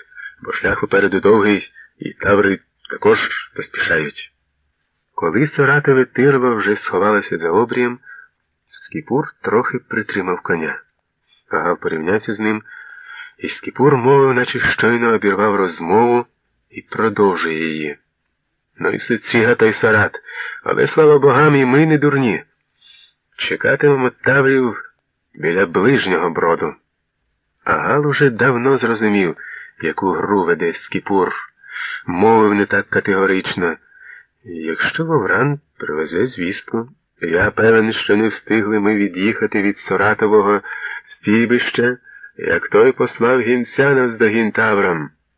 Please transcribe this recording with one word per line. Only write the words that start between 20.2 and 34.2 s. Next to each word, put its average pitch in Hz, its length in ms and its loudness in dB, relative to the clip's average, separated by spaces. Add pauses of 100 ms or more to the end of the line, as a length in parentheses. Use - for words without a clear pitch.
але, - 220 0
слава 151 320 6
богам, 143 360 4
і 139 100 4
ми 135 220 4
не 156 120 4
дурні. 135 460 0 (920)
Чекатимемо 135 720 0 (140)
таврів 131 520 2 (580)
біля 85 320 -2
ближнього 92 640 0
броду. 82 440 -2 (920)
Агал 123 400 -2
уже 139 240 2
давно 123 480 0
зрозумів, 104 580 0 (460)
яку 85 300 -2
гру 90 320 0
веде 85 300 -2
Скіпур. 92 580 -2 (720)
Мовив 104 480 4
не 101 120 2
так 98 220 -2
категорично. 95 880 -2 (680)